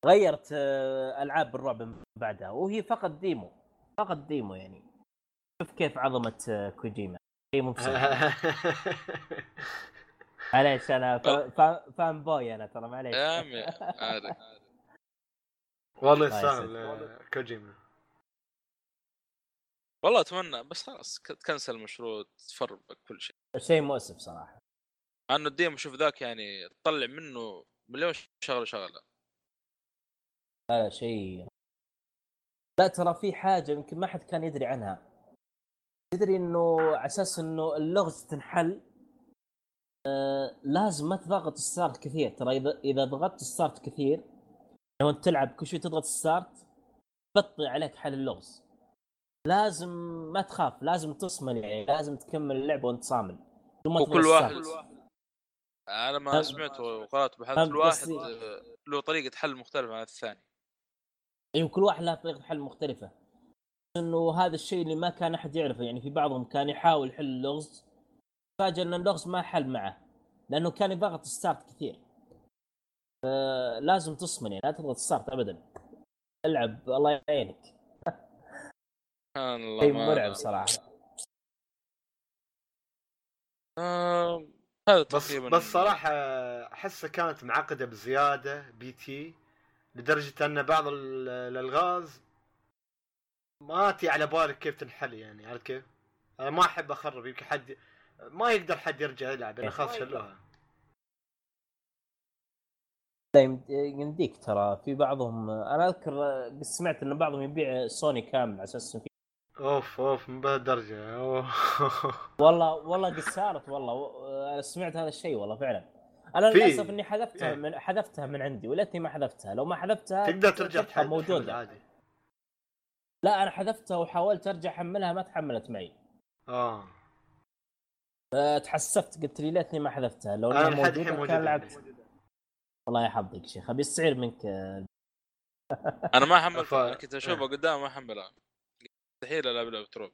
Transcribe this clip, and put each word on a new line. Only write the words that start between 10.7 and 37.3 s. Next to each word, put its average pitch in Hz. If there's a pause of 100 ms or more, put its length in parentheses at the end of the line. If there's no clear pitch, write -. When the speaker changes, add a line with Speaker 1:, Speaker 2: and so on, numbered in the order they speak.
Speaker 1:
أنا 127
فا-، 120
Speaker 3:
أه. 135
Speaker 1:
فا-، 160
فان 156
بوي 135
أنا 107
ترى، 117
معليش. 127
Speaker 3:
يا 156
عمي، 131 (380)
عارف. 110 (1700)
Speaker 2:
والله 147
Speaker 1:
الله 107
Speaker 2:
يستاهل، 117
Speaker 1:
يسعدك. 110
Speaker 2:
آه، 117
كوجيما. 110 (2250)
Speaker 3:
والله 214
أتمنى، 165
بس -
خلاص، -
ك-، -
تكنسل 139
المشروع، 110 (240)
تفرق 101 (280)
كل -
شيء. - (200)
Speaker 1:
شيء 165
مؤسف 139
صراحة. - (720)
Speaker 3:
مع 135
إنه 151
الديمو 151
شوف 135
ذاك 143
يعني 104
تطلع 151
منه 123 (240)
مليون 151 (320)
شغلة، 123
شغلة. 101 (1700)
Speaker 1:
لا، 117
لا، 107
شيء. 98 (1300)
لا، 185
ترى 175
في 196
حاجة 180
يمكن 147
ما 185
حد 175
كان 160
يدري 143
عنها. 110 (1080)
تدري 190
إنه 170
على 156
أساس 185